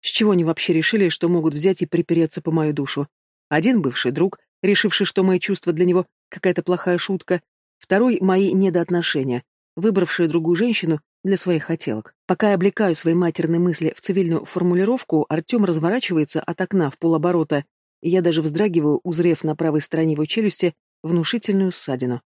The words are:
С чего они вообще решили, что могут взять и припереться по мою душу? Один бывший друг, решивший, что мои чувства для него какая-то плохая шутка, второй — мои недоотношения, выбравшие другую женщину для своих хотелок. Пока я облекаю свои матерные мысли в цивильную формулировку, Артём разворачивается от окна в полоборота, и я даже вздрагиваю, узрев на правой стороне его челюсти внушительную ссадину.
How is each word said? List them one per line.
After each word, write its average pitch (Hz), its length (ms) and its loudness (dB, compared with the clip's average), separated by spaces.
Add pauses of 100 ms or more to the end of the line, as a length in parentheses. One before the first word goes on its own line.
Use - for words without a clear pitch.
С - 80 -6
чего 214 240 2
они 175 120 2
вообще 165 280 -2
решили, 170 360 2
что 170 200 -2
могут 160 260 2
взять 175 280 0
и 160 40 -2
припереться 165 540 0
по 156 100 -4
мою 156 220 0
душу? 143 360 -4 (400)
Один 170 340 0
бывший 127 300 -2
друг, 180 260 -2 (240)
решивший, 196 440 0
что - 160 -2
мои 185 160 2
чувства 175 340 -4
для 165 120 0
него 180 220 2 (220)
какая-то 180 340 -2
плохая 180 360 -2
шутка, 180 440 -4 (360)
второй — 226 420 2
мои 190 320 2
недоотношения, 170 920 0 (340)
выбравшие 180 520 0
другую 165 280 0
женщину 175 440 0 (240)
для 190 120 0
своих 170 280 0
хотелок. 123 500 -6 (120)
Пока 208 240 2
я 202 40 4
облекаю 190 400 0
свои 165 200 0
матерные 170 460 0
мысли 165 360 0
в - 40 -20
цивильную 170 440 -2
формулировку, 180 840 0
Артём 202 360 0
разворачивается 165 760 0
от - 200 -6
окна 180 300 0
в - 80 -20
полоборота, 160 680 0 (380)
и 160 60 -4
я 180 140 2
даже 165 180 4
вздрагиваю, 156 600 0
узрев 170 420 0
на 156 100 -2
правой 156 260 0
стороне 160 320 0
его 151 120 0
челюсти 185 500 -2 (280)
внушительную 185 720 0
ссадину. 123 560 -2